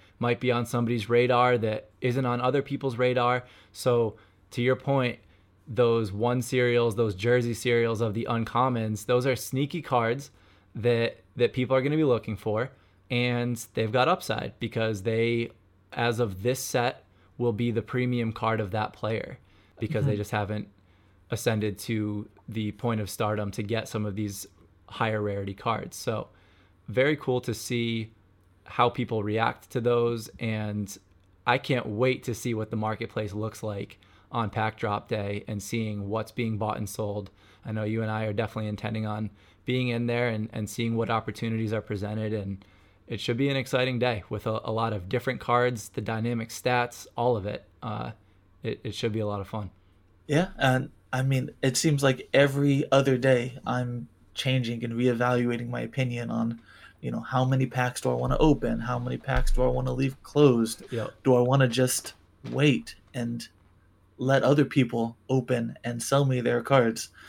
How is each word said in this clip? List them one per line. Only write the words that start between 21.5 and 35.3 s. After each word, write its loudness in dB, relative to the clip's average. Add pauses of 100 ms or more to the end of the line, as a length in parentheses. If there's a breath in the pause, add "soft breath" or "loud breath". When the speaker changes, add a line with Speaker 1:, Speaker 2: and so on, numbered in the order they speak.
Speaker 1:
to -4 (200)
the -4
point -2
of -4
stardom -2
to -4
get -4
some -4
of -4
these -6 (400)
higher -2
rarity -4
cards. -4
So -4 (600 soft breath)
very 2
cool 0
to -4
see -4 (520)
how 2
people -2
react -2
to -4
those, 0
and -4 (500)
I 4
can't -2
wait 0
to -4
see -4
what -4
the -4
marketplace -4
looks -6
like -8 (320 soft breath)
on -2
pack -2
drop -4
day -4